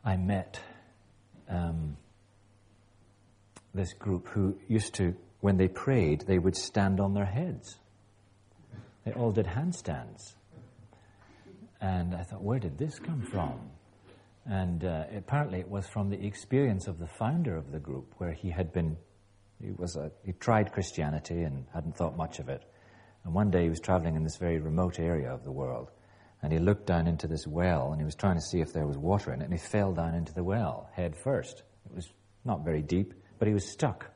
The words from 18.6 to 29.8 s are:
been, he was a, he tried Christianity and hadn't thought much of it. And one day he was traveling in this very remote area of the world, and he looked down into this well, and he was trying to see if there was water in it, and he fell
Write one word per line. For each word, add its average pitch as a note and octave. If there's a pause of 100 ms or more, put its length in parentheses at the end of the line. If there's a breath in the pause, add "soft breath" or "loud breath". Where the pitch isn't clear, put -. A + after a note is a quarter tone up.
been, D#2+ (640)
he G2
was F2
a, D2+ (120)
he F#2
tried G#2+
Christianity E2
and C2+
hadn't D#2+
thought D#2+
much D#2+
of B1+
it. C#2 (640 loud breath)
And E2
one G2+
day F2
he E2
was E2
traveling E2+
in D#2
this D#2+
very E2+
remote E2
area D#2
of B1+
the C#2
world, B1+ (520 loud breath)
and D2+
he D#2+
looked G2+
down E2+
into E2
this D#2
well, D#2
and D#2
he D2+
was D2+
trying F#2
to D#2+
see F2+
if D#2
there D#2
was C#2+
water F2
in B1+
it, -
and F2
he E2+
fell G2